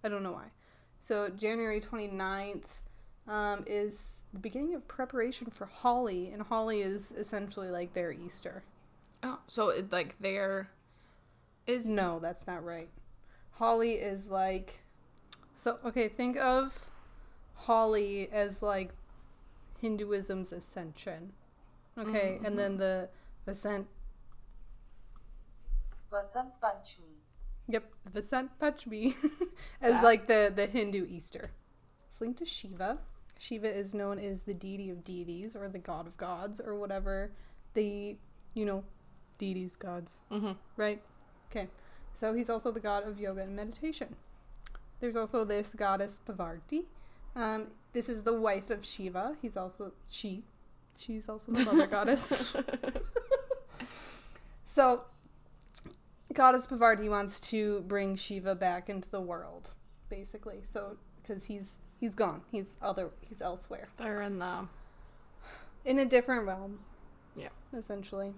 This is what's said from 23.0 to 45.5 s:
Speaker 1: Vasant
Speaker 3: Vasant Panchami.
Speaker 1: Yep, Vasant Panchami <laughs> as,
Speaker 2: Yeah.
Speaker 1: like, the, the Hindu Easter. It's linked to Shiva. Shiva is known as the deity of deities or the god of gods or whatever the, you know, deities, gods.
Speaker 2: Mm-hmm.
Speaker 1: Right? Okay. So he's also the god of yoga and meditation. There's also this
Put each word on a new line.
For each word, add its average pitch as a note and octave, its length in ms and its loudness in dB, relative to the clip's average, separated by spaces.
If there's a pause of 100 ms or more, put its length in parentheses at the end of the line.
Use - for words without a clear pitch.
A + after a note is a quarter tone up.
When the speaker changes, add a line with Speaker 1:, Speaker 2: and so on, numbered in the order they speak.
Speaker 1:
Vasant G3 400 -2 (2250)
Speaker 3:
Vasant A3+ 380 0 (120)
Panchami. - 560 -2 (500)
Speaker 1:
Yep, A3 160 2 (280)
Vasant B3+ 380 0 (100)
Panchami B3+ 540 2 (340)
<laughs> - 320 -12
as, A#3+ 140 10
Speaker 2:
Yeah. A#3+ 80 8
Speaker 1:
like, A#3 260 12
the, G#3+ 260 10
the G3+ 120 4
Hindu G3+ 420 0
Easter. - 420 -10 (580)
It's - 120 -14
linked A#3+ 180 -2
to E4+ 80 -4
Shiva. G3 520 -4 (400)
Shiva A3 300 -2
is G3+ 240 -2
known G3+ 260 0
as G3 240 -4
the G3+ 120 -4
deity F#3+ 360 -6
of F3 140 -8
deities F3+ 520 -8
or G3 120 -6
the F#3+ 100 -8
god E3+ 280 -6
of F3 100 -16
gods F#3+ 440 -6
or G#3+ 140 -6
whatever G3 580 -2 (420)
the, G#3 420 0 (380)
you G#3+ 100 0
know, G3 200 0 (540)
deities, F#3 380 -4
gods. F3 440 -8 (100)
Speaker 2:
Mm-hmm. G#3 220 0 (240)
Speaker 1:
Right? G#3 260 0 (480)
Okay. G3 180 -4 (460)
So A3 200 0
he's A#3 140 0
also A3+ 220 0
the A3 100 -4
god G#3 260 0
of G#3 120 -8
yoga F#3+ 240 -4
and G3 120 -6
meditation. A3+ 600 -6 (840)
There's A#3 160 0
also A3 280 2
this G#3 300 0